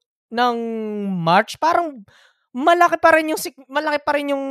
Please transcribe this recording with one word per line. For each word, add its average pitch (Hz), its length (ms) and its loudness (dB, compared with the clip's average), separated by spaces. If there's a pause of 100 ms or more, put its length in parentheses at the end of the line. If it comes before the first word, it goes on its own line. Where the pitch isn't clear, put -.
(280)
ng 240 280 0 (580)
March, 175 420 0
parang 320 460 -2 (480)
malaki 339 480 2
pa 330 160 6
rin 320 160 0
yung 311 80 -2
sik-, - 220 -12 (100)
malaki 294 320 -2
pa 294 160 -2
rin 285 160 -2
yung, 269 160 -4